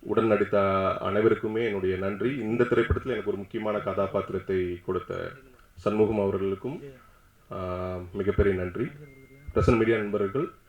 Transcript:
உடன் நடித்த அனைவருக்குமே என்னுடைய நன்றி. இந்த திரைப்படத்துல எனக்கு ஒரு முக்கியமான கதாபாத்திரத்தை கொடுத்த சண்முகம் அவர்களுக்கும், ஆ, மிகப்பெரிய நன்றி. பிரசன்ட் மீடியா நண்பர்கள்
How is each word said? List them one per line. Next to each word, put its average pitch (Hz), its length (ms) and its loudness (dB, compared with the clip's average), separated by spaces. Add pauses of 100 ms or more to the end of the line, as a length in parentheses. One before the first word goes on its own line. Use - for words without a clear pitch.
உடன் 110 260 0
நடித்த 101 340 2 (400)
அனைவருக்குமே 107 640 2
என்னுடைய 95 320 0
நன்றி. 101 400 -2
இந்த 117 280 2
திரைப்படத்துல 117 420 2
எனக்கு 110 220 -4
ஒரு 98 80 -2
முக்கியமான 104 420 -4
கதாபாத்திரத்தை 92 1080 -2
கொடுத்த 90 460 -4 (420)
சண்முகம் 107 460 2
அவர்களுக்கும், 98 640 -2 (720)
ஆ, 92 440 -6 (160)
மிகப்பெரிய 101 420 2
நன்றி. 90 360 -4 (640)
பிரசன்ட் 120 240 4
மீடியா 113 180 4
நண்பர்கள் 104 540 -2 (180)